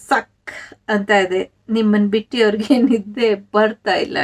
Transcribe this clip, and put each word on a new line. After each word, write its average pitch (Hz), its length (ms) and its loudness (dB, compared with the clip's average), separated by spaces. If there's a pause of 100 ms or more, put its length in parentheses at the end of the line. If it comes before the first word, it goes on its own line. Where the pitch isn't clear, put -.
(100)
suck - 420 -6 (360)
ಅಂತ 208 220 -2
ಇದೆ. 190 420 0 (180)
ನಿಮ್ಮನ್ 214 380 2
ಬಿಟ್ಟು 220 360 0
ಅವ್ರಿಗೆ 214 340 2
ನಿದ್ದೆ 220 560 0
ಬರ್ತಾ 208 600 -2
ಇಲ್ಲ, - 300 -4